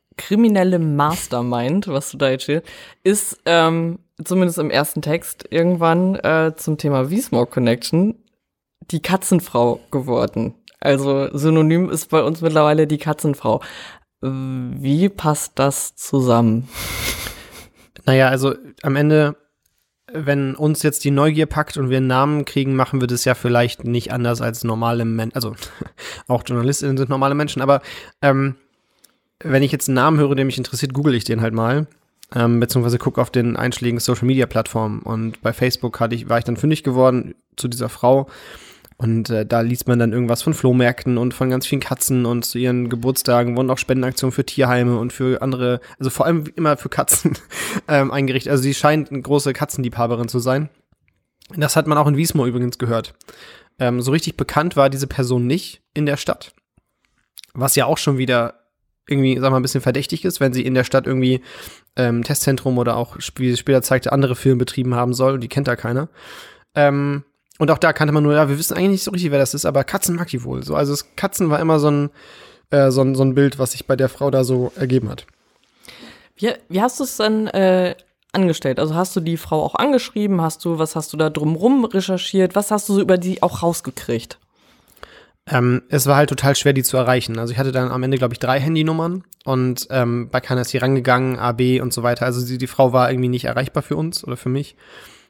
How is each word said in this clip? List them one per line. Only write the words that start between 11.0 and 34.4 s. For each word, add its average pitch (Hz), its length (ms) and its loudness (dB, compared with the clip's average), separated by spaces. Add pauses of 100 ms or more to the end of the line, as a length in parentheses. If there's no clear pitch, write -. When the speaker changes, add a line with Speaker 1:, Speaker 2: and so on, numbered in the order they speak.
Speaker 1:
Synonym 160 520 4
ist - 200 -6
bei 160 140 4
uns 160 180 -2
mittlerweile 156 460 4
die 151 100 -2
Katzenfrau. 143 640 -2 (600)
Wie 131 880 -2
passt 156 460 -4
das - 400 -2
zusammen? 120 720 2 (1400)
Speaker 2:
Naja, 131 240 6
also 131 260 0 (260)
am 151 140 0
Ende, 151 400 4 (760)
wenn 143 440 -2
uns 151 280 0
jetzt 147 220 0
die 139 60 2
Neugier 151 340 2
packt - 320 -6
und 131 120 -2
wir 131 80 2
einen 131 100 0
Namen 139 360 2
kriegen, 135 320 -2
machen 131 240 0
wir 123 80 0
das 120 160 -2
ja 127 120 2
vielleicht 120 500 0
nicht 120 260 -4
anders 120 300 -2
als 117 220 -6
normale 117 420 -2
Men-, 113 280 -4
also 107 220 -6 (360)
<laughs> - 360 -18
auch 123 180 0
JournalistInnen 135 520 -2
sind 131 120 -2
normale 139 260 0
Menschen, 147 260 -2
aber, 135 200 4 (400)
ähm, 135 340 2 (840)
wenn 135 220 2
ich 135 80 0
jetzt - 160 -4
einen 135 80 0
Namen 147 240 4
höre, 143 160 2
der 135 100 0
mich 131 120 -4
interessiert, 131 360 -6
google 143 220 2
ich 117 80 -2
den 113 180 -2
halt 113 120 -2
mal, 120 340 0 (480)
ähm, 117 240 2
beziehungsweise 120 380 2
guck - 200 -2
auf 123 140 -2
den 120 240 0
einschlägigen 120 440 -2
Social-Media-Plattformen. 113 1040 -2